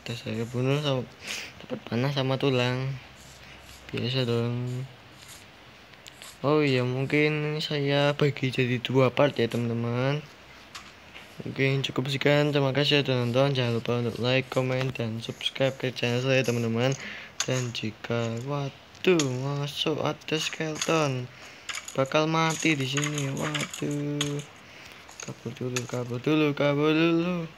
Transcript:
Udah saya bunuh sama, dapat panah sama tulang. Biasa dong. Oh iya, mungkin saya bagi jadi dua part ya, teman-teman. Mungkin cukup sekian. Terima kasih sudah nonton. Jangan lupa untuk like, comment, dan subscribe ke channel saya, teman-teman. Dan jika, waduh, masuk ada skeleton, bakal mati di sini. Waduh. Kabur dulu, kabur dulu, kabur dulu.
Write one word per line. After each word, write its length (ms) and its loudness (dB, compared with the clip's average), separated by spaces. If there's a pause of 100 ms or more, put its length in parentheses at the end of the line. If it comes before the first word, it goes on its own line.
Udah 160 -6
saya 280 -4
bunuh 360 2
sama, 200 0 (600)
dapat 240 -8
panah 240 0
sama 240 0
tulang. 560 2 (1000)
Biasa 340 -2
dong. 560 -2 (1600)
Oh 160 4
iya, 240 4
mungkin 800 0
saya 500 2
bagi 400 0
jadi 300 2
dua 300 4
part 240 4
ya, 120 2
teman-teman. 720 0 (1200)
Mungkin 400 0
cukup 240 -2
sekian. 440 4
Terima 200 2
kasih 280 4
sudah 240 2
nonton. 280 4
Jangan 240 2
lupa 240 0
untuk 200 -2
like, 280 2
comment, 440 0
dan 280 -4
subscribe 560 -2
ke 160 -4
channel 280 0
saya, 240 4
teman-teman. 480 2 (520)
Dan 280 -2
jika, 720 -4
waduh, 800 0 (260)
masuk 540 -2
ada 340 -2
skeleton, 880 0 (720)
bakal 320 2
mati 480 2
di 80 -2
sini. 480 -2
Waduh. 1080 -4 (840)
Kabur 240 -10
dulu, 300 -6 (100)
kabur 320 -4
dulu, 320 4
kabur 400 2
dulu. 480 2 (140)